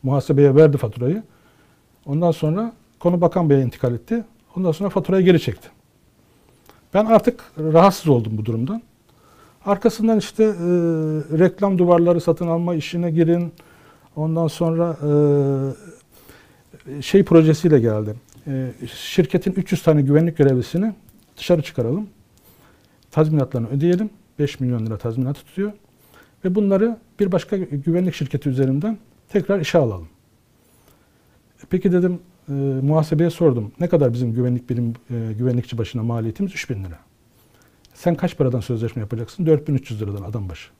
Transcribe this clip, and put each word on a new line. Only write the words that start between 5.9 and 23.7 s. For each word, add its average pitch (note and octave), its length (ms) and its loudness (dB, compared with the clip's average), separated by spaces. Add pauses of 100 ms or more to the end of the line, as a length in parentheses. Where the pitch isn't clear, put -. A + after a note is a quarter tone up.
Ben G#3 100 4
artık A3+ 400 2 (140)
rahatsız D#3+ 500 4
oldum A#2 300 2
bu G#2+ 80 -6
durumdan. B2+ 360 -4 (840)
Arkasından G#3+ 540 0
işte, - 260 0
e, G#3+ 40 2 (920)
reklam F#3 400 2
duvarları F3 420 4
satın E3+ 260 -2
alma E3+ 280 -2
işine E3+ 360 -4
girin. E3+ 420 0 (640)
Ondan D#3+ 300 -2
sonra, E3 500 -2 (1900)
e, C#3 140 -12
şey G3 220 4
projesiyle D#3 560 4
geldi. G#2+ 340 -2 (320)
E, C3 240 -6 (240)
şirketin - 580 -2
üç F#3 200 -4
yüz E3+ 100 -4
tane D3+ 200 4
güvenlik D#3 340 2
görevlisini D3 580 0 (420)
dışarı E3+ 260 0
çıkaralım. C#3+ 440 -4 (1040)
Tazminatlarını C#3 580 0
ödeyelim. F3 420 0 (280)